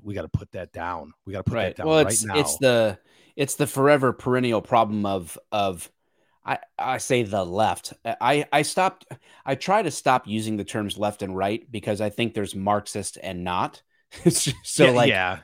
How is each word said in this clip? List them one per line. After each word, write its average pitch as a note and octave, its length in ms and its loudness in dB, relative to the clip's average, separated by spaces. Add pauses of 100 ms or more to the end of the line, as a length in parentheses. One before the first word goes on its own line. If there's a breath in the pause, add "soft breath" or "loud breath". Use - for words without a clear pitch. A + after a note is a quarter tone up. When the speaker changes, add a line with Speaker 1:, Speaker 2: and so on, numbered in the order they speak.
Speaker 1:
we G2+ 120 -10
gotta F2 140 -8
put - 240 -6
that F2+ 200 -12
down. E2+ 400 -8 (120)
We G2 80 -12
gotta F#2+ 120 -8
put - 100 -2
Speaker 2:
Right. A2 100 0
Speaker 1:
that F2+ 120 -4
down F#2 120 -6
Speaker 2:
Well, D#3 160 6
Speaker 1:
right G2+ 80 0
Speaker 2:
it's, A2 120 0
Speaker 1:
now." G#2+ 140 0
Speaker 2:
it's - 200 0
the, A#2 400 4 (360 soft breath)
it's C#3+ 200 -4
the D3 120 0
forever C3+ 460 4
perennial B2 500 0
problem G#2+ 440 2
of, F#2+ 320 -4 (120)
of, G2 400 -2 (540)
I, C3 140 -4 (180)
I B2+ 220 -2
say B2 240 2
the G2+ 220 0
left. F#2 480 -2 (120)
I, C3 480 0
I D3+ 100 4
stopped, - 440 -2 (400 soft breath)
I C#3 80 -2
try E3+ 280 0
to D3+ 100 -2
stop - 340 2
using A2 300 -2
the G2+ 80 -4
terms G2+ 340 -6
left G#2 240 -2
and F#2+ 140 -6
right G2+ 340 -2
because G#2+ 300 -4
I G#2 100 -2
think A#2 240 -2
there's G2 220 -6
Marxist G2+ 640 -2
and F2+ 220 -8
not. F#2 360 -4 (300 soft breath)
<laughs> - 180 0
So, - 580 2
Speaker 1:
Yeah, C3 40 8
Speaker 2:
like, A#2+ 180 4
Speaker 1:
yeah, F#2 360 0